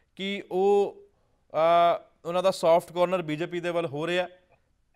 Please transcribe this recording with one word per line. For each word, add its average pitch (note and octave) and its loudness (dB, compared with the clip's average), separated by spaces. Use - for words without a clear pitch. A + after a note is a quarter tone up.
ਕਿ G3 -8
ਉਹ, G3 0
ਅ, E3+ 4
ਉਹਨਾਂ F3 -4
ਦਾ F#3+ 2
soft E3+ 2
corner F3+ 0
ਬੀਜੇਪੀ D#3+ -6
ਦੇ E3+ -6
ਵੱਲ E3+ -2
ਹੋ D3 -6
ਰਿਹਾ? F3 -2